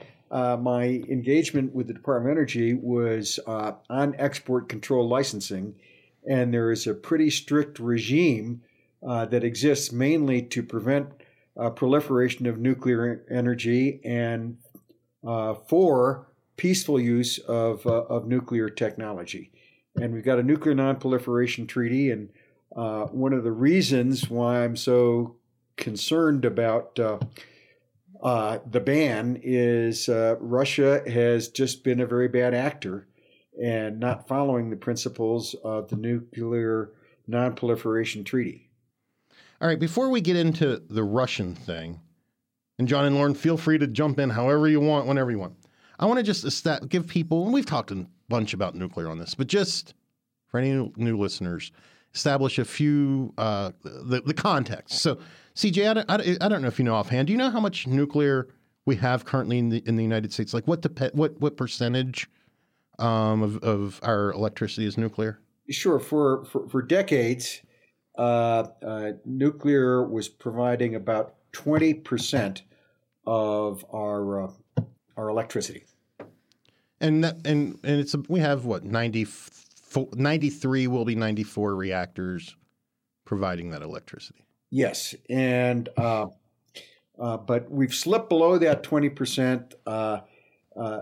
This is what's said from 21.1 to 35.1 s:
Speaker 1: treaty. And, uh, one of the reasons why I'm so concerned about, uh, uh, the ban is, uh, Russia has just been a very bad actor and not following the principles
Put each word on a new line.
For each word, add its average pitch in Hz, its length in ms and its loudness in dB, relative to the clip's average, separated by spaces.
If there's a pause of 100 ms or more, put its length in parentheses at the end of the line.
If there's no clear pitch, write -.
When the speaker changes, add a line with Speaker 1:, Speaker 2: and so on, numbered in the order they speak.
Speaker 1:
treaty. 127 440 0
And, 104 180 -6 (460)
uh, 107 300 -4
one 131 280 0
of 123 100 0
the 113 80 0
reasons 131 800 2
why 120 340 2
I'm 117 120 -2
so 120 600 4 (400)
concerned 143 720 0
about, 113 540 0
uh, 107 180 0 (1040)
uh, 113 380 0 (100)
the 120 120 2
ban 123 600 2
is, 120 680 2
uh, 113 300 4
Russia 139 680 4
has 117 400 2
just 127 360 -2
been 123 180 2
a 123 40 0
very 123 220 2
bad 123 260 2
actor 120 540 -4 (540)
and 110 380 -2
not 123 280 -2
following 131 420 0
the 107 60 -6
principles 113 880 -2